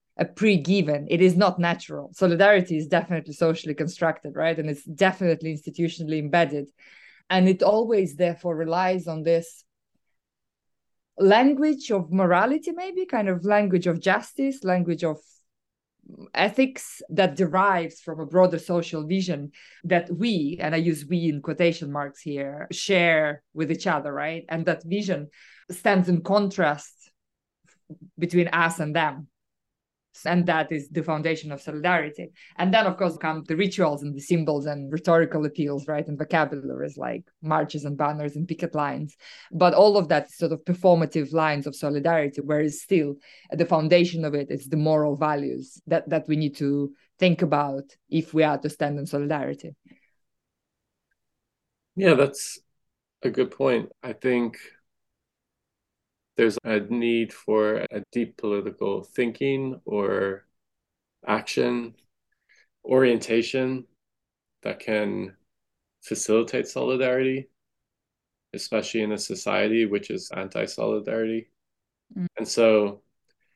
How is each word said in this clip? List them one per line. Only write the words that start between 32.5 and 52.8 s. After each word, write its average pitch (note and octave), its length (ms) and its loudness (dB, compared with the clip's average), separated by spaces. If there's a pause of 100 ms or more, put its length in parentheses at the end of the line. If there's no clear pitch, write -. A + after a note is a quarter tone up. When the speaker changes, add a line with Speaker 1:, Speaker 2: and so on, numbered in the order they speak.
Speaker 1:
And F#3+ 160 2
then, A3 100 6
of F3+ 120 0
course, E3+ 200 -2
come D#3 280 -4
the D#3+ 120 -4
rituals E3 460 0
and C#3+ 100 -8
the C#3 80 -10
symbols D3+ 460 0
and C#3+ 260 -8
rhetorical E3 540 2
appeals, C#3+ 400 -4
right? D3+ 200 -4
And D3+ 120 -8
vocabularies C#3+ 800 -2
like B2 260 -8 (200)
marches D#3 420 -2
and C#3+ 120 -6
banners D3 380 -4
and D#3 120 -6
picket D#3+ 280 -6
lines. C#3+ 420 -6 (360)
But F3+ 200 6
all G#3 240 8
of F3+ 120 2
that D3 180 2
is - 100 -20
sort E3 140 -2
of D#3 140 -6
performative E3 680 2
lines D3+ 360 0
of C#3 80 -10
solidarity, D3 640 0
whereas D3+ 400 -2
still D3 340 0 (360)
at D#3 60 -6
the E3 80 2
foundation E3+ 580 4
of D3 100 -2
it C#3+ 160 -4
is - 180 -8
the D#3+ 80 -2
moral D3+ 380 2
values C3+ 720 -4
that, D#3 240 0
that D#3 160 0
we D#3 80 0
need D3 220 -2
to C#3+ 360 -2 (280)
think F3+ 220 4
about C#3+ 420 0 (240)
if D#3+ 260 -2
we D#3 80 4
are D3+ 160 2
to D3 100 -6
stand D3 300 -4
in C#3+ 80 -8
solidarity. C#3+ 720 -6 (2250)
Speaker 2:
Yeah, F3+ 200 6
that's - 440 0 (640)